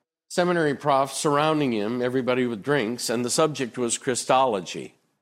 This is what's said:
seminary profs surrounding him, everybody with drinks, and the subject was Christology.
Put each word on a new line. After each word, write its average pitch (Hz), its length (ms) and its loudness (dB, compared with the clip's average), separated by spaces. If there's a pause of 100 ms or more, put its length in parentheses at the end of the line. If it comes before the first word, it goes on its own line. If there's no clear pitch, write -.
(280)
seminary 175 480 0
profs 139 420 0
surrounding 147 540 2
him, 113 280 -2
everybody 123 460 0
with 110 160 -4
drinks, 123 480 -2
and 120 140 -2
the 120 60 -4
subject 143 480 0
was 117 200 -2
Christology. 117 960 0 (280)